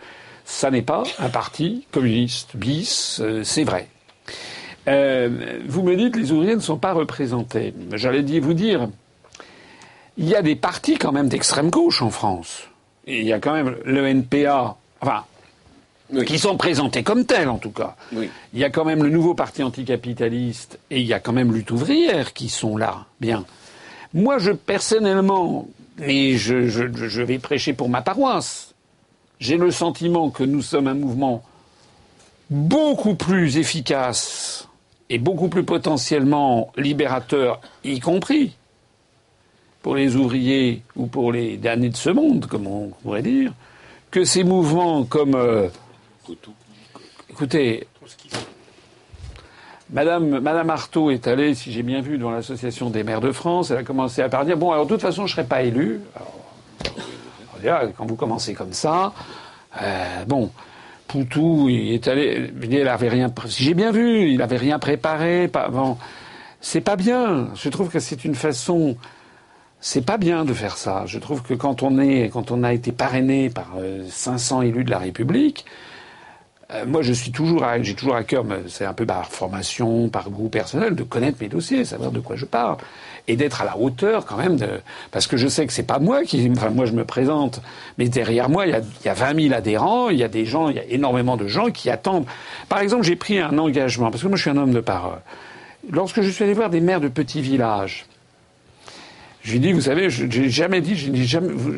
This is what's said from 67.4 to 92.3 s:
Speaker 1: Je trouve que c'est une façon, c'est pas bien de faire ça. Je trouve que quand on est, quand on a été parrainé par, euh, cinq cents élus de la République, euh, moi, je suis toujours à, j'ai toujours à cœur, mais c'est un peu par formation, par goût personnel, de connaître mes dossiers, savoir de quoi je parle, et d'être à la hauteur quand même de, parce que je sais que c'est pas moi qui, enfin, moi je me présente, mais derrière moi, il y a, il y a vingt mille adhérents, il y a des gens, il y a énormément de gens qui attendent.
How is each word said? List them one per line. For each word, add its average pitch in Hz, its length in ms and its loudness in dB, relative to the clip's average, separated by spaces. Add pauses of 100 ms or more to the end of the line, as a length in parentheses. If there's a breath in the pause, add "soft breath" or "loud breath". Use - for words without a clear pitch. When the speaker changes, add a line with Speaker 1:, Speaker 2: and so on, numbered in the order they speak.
Speaker 1:
Je - 140 -6
trouve 180 180 -2
que 165 140 -2
c'est - 240 -8
une 156 100 -2
façon, 151 640 0 (800 loud breath)
c'est - 240 -2
pas 196 140 0
bien 170 260 2
de 135 100 0
faire 101 220 -4
ça. 98 300 -4
Je 95 140 -8
trouve 135 240 -6
que 135 100 -4
quand 131 300 -2
on 135 160 4
est, 135 300 4
quand 120 200 -6
on 120 140 0
a 120 100 2
été 120 180 -2
parrainé 131 600 0
par, 90 260 -10
euh, 95 320 -6
cinq 123 300 -6
cents 131 240 0
élus 120 200 0
de 120 60 -2
la 101 80 0
République, 139 680 0 (1080 loud breath)
euh, 110 160 -8
moi, 151 160 2
je 123 100 2
suis 123 180 -4
toujours 165 320 2
à, 120 180 2
j'ai 104 120 -2
toujours 123 220 0
à 113 80 0
cœur, 127 200 0
mais 101 140 -4 (100)
c'est 98 180 -6
un 95 80 -4
peu 117 120 -4
par 90 240 -2
formation, 113 800 -2
par 101 220 -4
goût 107 180 -4
personnel, 165 460 0
de 120 80 -4
connaître 123 360 -2
mes 110 80 -8
dossiers, 196 380 0
savoir 127 260 -6
de 117 80 -4
quoi 110 160 -8
je 123 100 -8
parle, 113 320 0 (500 loud breath)
et 113 80 0
d'être 139 260 0
à 98 40 0
la 95 120 -4
hauteur 156 480 0
quand 101 120 -10
même 165 200 2
de, 107 100 -2 (440 loud breath)
parce - 160 -2
que 139 100 0
je 123 100 4
sais 135 200 0
que 123 60 -8
c'est - 100 -2
pas 139 160 0
moi 247 240 4
qui, 123 280 2
enfin, 110 200 2
moi 123 160 2
je 113 60 0
me 117 120 0
présente, 135 560 0 (380 loud breath)
mais 123 100 2
derrière 120 400 2
moi, 190 160 2
il 165 60 2
y - 40 2
a, 113 40 2
il - 260 -8
y 104 40 0
a 98 40 2
vingt 131 220 0
mille 151 180 4
adhérents, 117 560 2
il 165 80 2
y 120 60 2
a 113 40 2
des 110 180 -2
gens, 151 240 0
il 127 60 -2
y 110 40 -6
a - 60 -8
énormément 127 520 2
de 101 100 -4
gens 190 220 0
qui - 220 -2
attendent. 185 340 0 (420 loud breath)